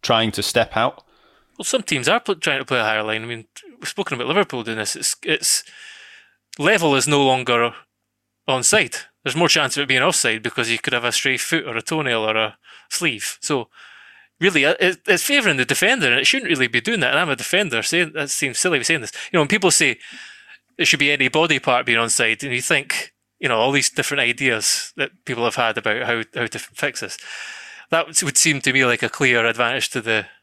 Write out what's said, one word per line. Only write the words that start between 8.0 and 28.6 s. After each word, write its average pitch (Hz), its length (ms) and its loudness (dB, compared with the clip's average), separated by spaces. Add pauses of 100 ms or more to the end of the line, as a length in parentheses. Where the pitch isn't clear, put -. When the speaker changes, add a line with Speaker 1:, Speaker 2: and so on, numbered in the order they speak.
Speaker 2:
onside. 131 540 0 (220)
There's 127 120 -4
more 170 140 4
chance 143 260 2
of 143 80 -2
it 135 60 -6
being 131 140 4
offside 113 400 0
because 117 280 -2
you 117 60 0
could - 160 -2
have 120 100 -2
a 120 80 0
stray 131 260 0
foot - 280 -2
or 120 100 -8
a 113 60 -4
toenail 120 480 -2
or 110 80 0
a 107 200 -2 (320)
sleeve. 123 520 -4
So 131 260 -2 (720)
really, 160 260 2
uh, 156 140 4
it, 180 260 0
it's 180 180 2
favouring 226 340 2
the 127 80 2
defender, 185 440 2
and 123 100 2
it 131 60 0
shouldn't 269 240 0
really 131 180 2
be 120 120 0
doing 208 220 -2
that. 127 100 2
And 135 80 2
I'm 170 100 0
a 135 60 0
defender, 135 480 -2
saying, 165 300 0
that 147 160 -6
seems 131 280 -4
silly 165 280 0
saying 160 160 0
this. 110 100 -10 (200)
You 185 60 2
know, 160 40 6
when 143 80 2
people 185 220 4
say 139 280 2 (800)
it 151 80 0
should 143 140 2
be 143 120 4
any 135 160 2
body 156 320 2
part 123 260 2
being 117 140 2
onside, 113 440 0
and 135 100 -4
you 123 80 -2
think, - 520 -2 (260)
you 135 100 -2
know, 117 80 2
all 127 160 4
these 139 160 2
different 139 320 -4
ideas 120 760 -2
that 139 160 -4 (140)
people 127 180 -4
have 254 120 0
had 113 220 0
about 113 260 -2
how, 113 200 -2 (100)
how 120 140 -4
to 110 120 -10
fix - 420 -8
this, - 160 -12 (720)
that 160 180 0
would, 160 160 -2
would 139 140 -2
seem 147 240 2